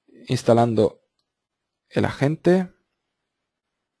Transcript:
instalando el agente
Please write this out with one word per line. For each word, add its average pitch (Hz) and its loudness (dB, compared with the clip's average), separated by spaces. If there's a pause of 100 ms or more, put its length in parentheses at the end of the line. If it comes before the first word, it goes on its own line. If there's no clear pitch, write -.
(280)
instalando 117 0 (840)
el - -4
agente 170 -2 (1300)